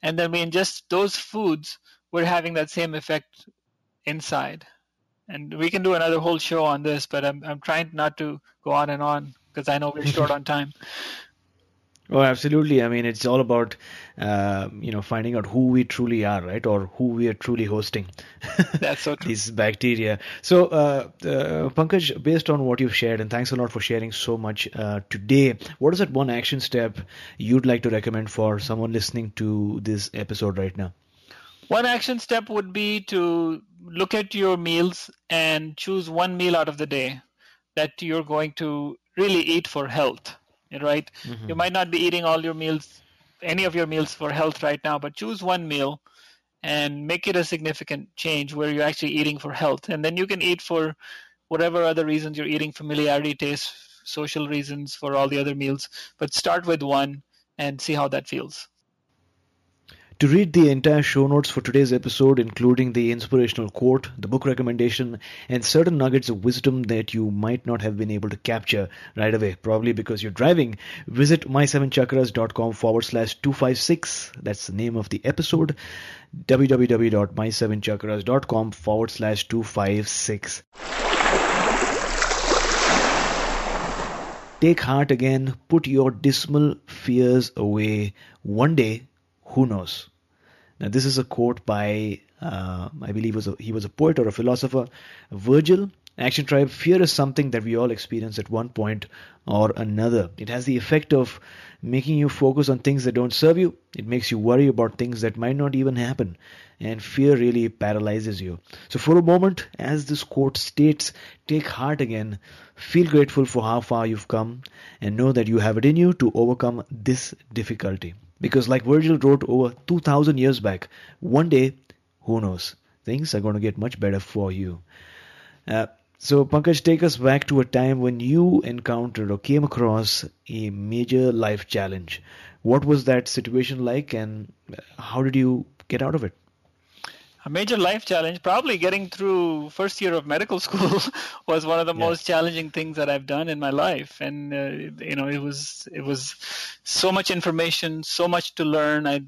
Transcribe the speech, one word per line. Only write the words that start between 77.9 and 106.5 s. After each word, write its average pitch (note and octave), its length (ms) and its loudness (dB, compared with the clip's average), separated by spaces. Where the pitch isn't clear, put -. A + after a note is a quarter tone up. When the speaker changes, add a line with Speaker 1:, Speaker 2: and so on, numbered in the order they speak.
Speaker 2:
dot B2+ 240 0
com A2 260 0
forward A2 380 0
slash G#2+ 380 -2
two A#2 140 -2
five G#2 440 -2
six. - 560 -6
Take E3 200 6
heart C#3 300 0
again, C3 440 2
put E3 180 4
your C3+ 240 4
dismal C#3 640 2
fears B2 720 2
away. G#2 560 0
One A#2+ 320 2
day, A#2 320 2
who C3 180 2
knows? G2 440 -4
Now, - 100 -6
this B2+ 160 2
is C3+ 140 0
a B2+ 60 -2
quote A#2+ 420 -2
by, G#2 540 -2
uh, F#2 480 -8
I G#2 100 -8
believe G#2+ 220 -2
was G#2 140 -4
a, - 100 -6
he A2+ 140 -8
was A2 120 -4
a G#2 60 -10
poet D#3 280 2
or A#2 80 2
a G#2 60 -2
philosopher, B2 540 -2
Virgil. D3+ 600 4
Action C3 300 -2
Tribe, C#3 240 4
fear F#3 320 4
is D#3+ 100 4
something C#3 380 0
that A2+ 140 -2
we A2+ 120 0
all A#2+ 140 2
experience A2 480 -6
at G#2 100 -8
one A2+ 220 -4
point G#2+ 340 -4
or G#2 300 2
another. G#2+ 640 0
It G#2+ 100 -10
has B2 160 -6
the B2+ 140 0
effect D3+ 340 2
of C3 260 2
making C3 340 0
you D3 140 4
focus C#3 400 2
on B2+ 80 0
things C#3 260 0
that B2 80 0
don't B2 200 0
serve E3 260 6
you. F#3 180 2
It A2 120 -10
makes A#2+ 240 -4
you A2+ 80 -2
worry B2 300 6
about A2+ 280 2
things A#2+ 240 -4
that A2 160 -2
might A#2+ 200 -2
not C#3+ 180 -2
even C3 220 0
happen. A#2 420 -4